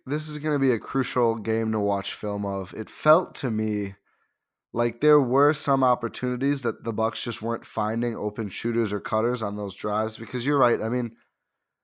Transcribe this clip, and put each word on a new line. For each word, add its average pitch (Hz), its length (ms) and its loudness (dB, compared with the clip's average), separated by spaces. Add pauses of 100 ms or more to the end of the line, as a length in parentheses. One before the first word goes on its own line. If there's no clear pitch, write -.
this 151 220 -4
is 151 100 -4
gonna 147 200 0
be 135 140 4
a 113 60 2
crucial 123 580 0
game 110 360 0
to 107 80 0
watch 101 340 0
film 101 320 -4
of. 98 280 -4
It 107 140 -6
felt 170 480 2
to 131 140 -2
me 107 440 -2 (800)
like 120 260 -2
there 151 200 6
were 135 320 4
some 139 320 0
opportunities 127 800 0
that 117 200 -2
the 113 120 -4
Bucks 110 280 -2
just 117 200 -4
weren't 113 240 -4
finding 113 500 -2
open 104 320 -4
shooters 113 420 0
or 101 100 -2
cutters 113 420 0
on 104 120 -2
those 104 200 -6
drives, 110 420 -2
because 117 300 -6
you're 143 120 4
right. 120 220 6
I 110 80 -2
mean, 120 240 -2 (720)